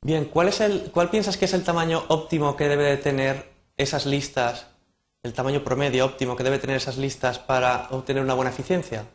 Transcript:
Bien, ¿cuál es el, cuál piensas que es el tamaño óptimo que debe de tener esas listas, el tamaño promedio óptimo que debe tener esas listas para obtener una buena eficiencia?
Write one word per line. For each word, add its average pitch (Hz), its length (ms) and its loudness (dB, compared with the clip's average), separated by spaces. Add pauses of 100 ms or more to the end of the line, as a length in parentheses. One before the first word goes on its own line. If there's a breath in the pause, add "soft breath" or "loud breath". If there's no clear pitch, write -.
Bien, 151 240 0
¿cuál 170 240 2
es 202 140 0
el, 208 280 0
cuál 175 200 2
piensas 196 260 0
que - 80 2
es 185 80 0
el 180 120 0
tamaño 165 440 0
óptimo 156 480 0
que 151 100 0
debe 143 180 2
de 143 120 4
tener 139 540 0 (260)
esas 139 300 0
listas, 135 600 -2 (560)
el 120 120 -10
tamaño 135 280 0
promedio 131 440 2
óptimo 127 300 -2
que 131 80 -2
debe 135 140 2
tener 135 180 -2
esas 127 200 -4
listas 131 420 -2
para 127 520 0
obtener 131 320 -2
una 131 120 0
buena 127 160 0
eficiencia? 123 640 -4